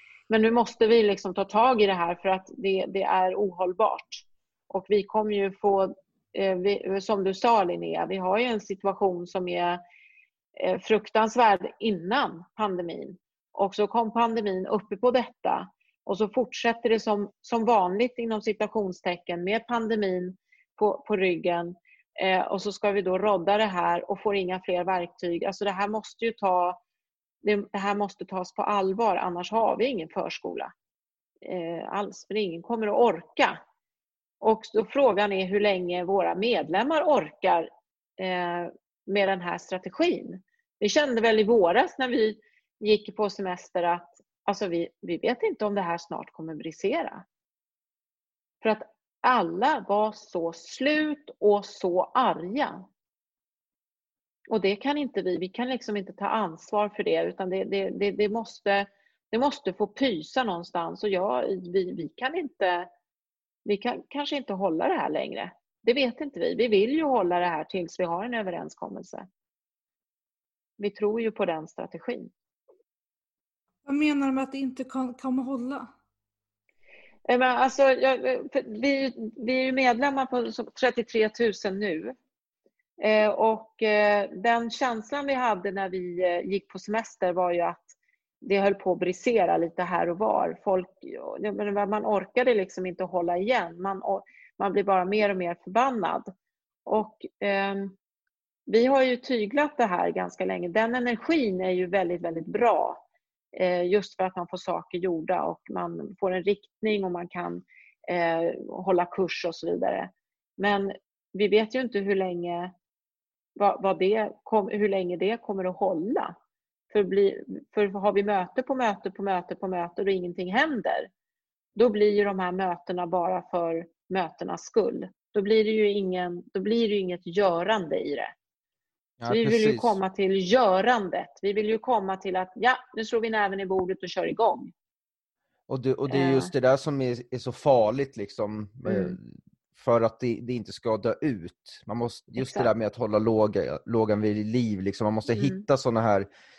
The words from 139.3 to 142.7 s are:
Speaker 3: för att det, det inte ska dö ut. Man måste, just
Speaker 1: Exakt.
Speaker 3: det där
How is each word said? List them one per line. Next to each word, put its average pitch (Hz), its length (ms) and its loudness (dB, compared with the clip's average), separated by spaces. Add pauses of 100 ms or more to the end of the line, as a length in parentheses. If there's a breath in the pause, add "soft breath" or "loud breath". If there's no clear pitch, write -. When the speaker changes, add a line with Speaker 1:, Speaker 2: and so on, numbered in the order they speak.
Speaker 3:
för 117 240 2
att 113 180 0
det, 120 220 -2
det 120 120 -6
inte 104 180 -8
ska 110 260 -4
dö 110 240 0
ut. 107 680 -6
Man 107 100 -6
måste, - 340 -6
just 127 200 -6
Speaker 1:
Exakt. - 120 -2
Speaker 3:
det 120 60 4
där 107 60 4